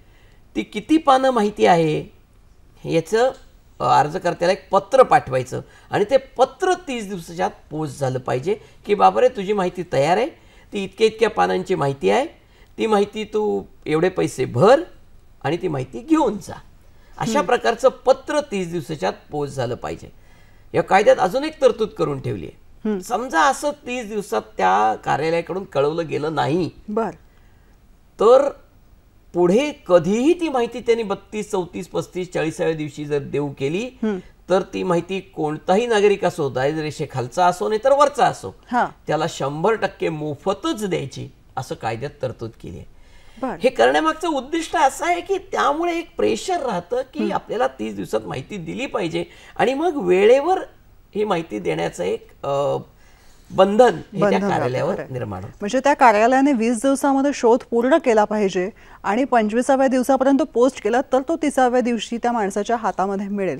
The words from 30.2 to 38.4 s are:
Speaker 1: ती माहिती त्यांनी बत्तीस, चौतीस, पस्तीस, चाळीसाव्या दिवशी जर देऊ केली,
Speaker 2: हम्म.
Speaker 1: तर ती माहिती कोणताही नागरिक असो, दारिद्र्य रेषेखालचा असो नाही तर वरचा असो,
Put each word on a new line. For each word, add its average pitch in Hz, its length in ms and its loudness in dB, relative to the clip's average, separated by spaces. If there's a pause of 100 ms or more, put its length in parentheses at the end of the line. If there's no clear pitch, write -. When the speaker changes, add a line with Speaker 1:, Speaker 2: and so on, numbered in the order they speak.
Speaker 1:
ती 339 160 -2
माहिती 240 300 -2
त्यांनी 233 240 0
बत्तीस, 202 480 -8
चौतीस, 185 360 -4
पस्तीस, 175 460 -8
चाळीसाव्या 160 420 -2
दिवशी 151 300 -10
जर 147 140 -2
देऊ 143 300 -4 (100)
केली, 160 260 -2
Speaker 2:
हम्म. 220 320 -4 (320)
Speaker 1:
तर 185 120 4
ती 190 220 -8
माहिती 185 360 -2
कोणताही 175 680 -2
नागरिक 202 380 2
असो, 156 240 -2
दारिद्र्य 143 340 -2
रेषेखालचा 147 640 -2
असो 180 240 0
नाही 214 140 -2
तर 269 80 2
वरचा 277 340 4
असो, 262 300 -4 (160)